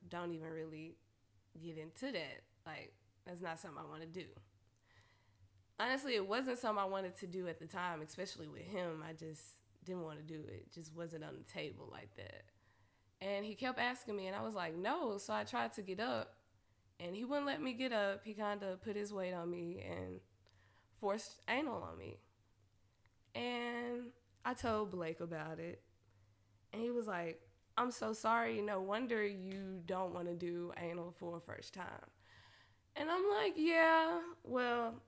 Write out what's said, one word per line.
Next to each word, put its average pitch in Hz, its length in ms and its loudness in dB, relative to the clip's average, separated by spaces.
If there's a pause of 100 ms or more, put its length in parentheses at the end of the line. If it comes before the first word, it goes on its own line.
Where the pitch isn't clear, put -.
don't 170 240 -2
even 160 180 -4
really 160 460 -6 (640)
get 160 160 -6
into 165 360 -6
that. 160 320 -4 (200)
Like, - 300 -10 (320)
that's 180 160 -8
not 165 160 -2
something 156 260 -10
I - 0 -
wanna 156 220 -10
do." 165 200 -8 (1500)
Honestly, 254 360 2
it 196 120 4
wasn't 240 320 2
something 214 240 2
I 190 40 4
wanted 190 300 0
to 196 100 -8
do 180 220 -2
at 165 100 -4
the 165 80 -10
time, 175 360 -2
especially 170 440 -8
with 151 160 -10
him. 175 400 -2
I 160 120 -8
just 160 440 -10 (260)
didn't 180 180 -2
wanna 156 200 -6
do 156 240 -8
it. 156 200 -10
It - 60 -20
just 156 220 -12
wasn't 165 300 -6
on 143 120 -8
the 156 80 -12
table - 460 -6
like - 240 -14
that. - 300 -12 (760)
And 202 240 0
he 214 100 -4
kept 254 240 -2
asking 240 380 0
me, 190 120 -2
and 190 80 -2
I 214 60 -2
was 220 120 -2
like, 170 200 0
"No." 220 440 2
So 214 160 -2
I 208 100 2
tried 233 300 0
to 214 80 -6
get 185 160 -4
up, 233 380 0 (680)
and 175 140 -4
he 226 80 -2
wouldn't 285 220 2
let 285 140 0
me 262 120 0
get 247 200 0
up. 202 320 4
He 220 80 -6
kinda 202 500 0
put 214 120 -2
his 208 180 -2
weight 185 220 0
on 175 160 -2
me 175 300 -2
and 185 400 -4 (800)
forced 214 480 0
anal 240 340 2
on 85 160 -8
me. 92 220 -10 (1120)
And 240 800 -2 (320)
I 247 100 2
told 214 380 2
Blake 170 280 -2
about 160 380 -4
it. 170 240 -8 (880)
And 220 80 -4
he 240 100 2
was 240 160 2
like, 170 340 0 (360)
"I'm 247 140 4
so 220 220 0
sorry. 226 500 6
No 208 180 2
wonder 214 460 4
you 190 580 -2
don't 185 300 2
wanna 175 200 0
do 175 420 0
anal 170 360 -4
for 170 260 -4
a - 20 -6
first - 340 -10
time." - 360 -8 (840)
And 302 140 0
I'm 370 200 4
like, 403 260 4
"Yeah, 330 640 8 (240)
well, 240 640 2